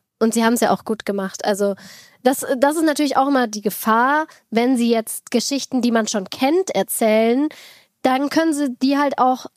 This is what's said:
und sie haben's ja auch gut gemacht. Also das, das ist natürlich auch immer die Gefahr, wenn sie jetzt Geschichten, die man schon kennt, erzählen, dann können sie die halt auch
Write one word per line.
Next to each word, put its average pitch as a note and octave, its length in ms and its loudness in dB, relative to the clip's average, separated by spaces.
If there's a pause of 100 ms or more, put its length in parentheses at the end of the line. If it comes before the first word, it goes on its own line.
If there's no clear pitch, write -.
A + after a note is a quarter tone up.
(200)
und A3+ 140 0
sie A#3 100 0
haben's A3+ 180 2
ja - 100 2
auch F#3+ 120 -2
gut - 220 -6
gemacht. G3 400 -6
Also G3+ 300 0 (480)
das, C4 220 0 (140)
das C#4+ 160 4
ist D#4+ 100 0
natürlich D4 300 0
auch C4+ 140 2
immer B3+ 180 2
die G#3+ 140 -10
Gefahr, B3 680 0 (240)
wenn A#3+ 240 2
sie A#3 140 0
jetzt - 420 -4
Geschichten, B3+ 500 -2
die A#3+ 100 2
man A3+ 160 0
schon G3+ 220 -4
kennt, E4 460 0
erzählen, A3+ 720 2 (580)
dann C4 240 0
können D#4+ 240 2
sie C#4+ 280 -2
die C#4 160 2
halt C#4+ 200 0
auch B3+ 280 2 (120)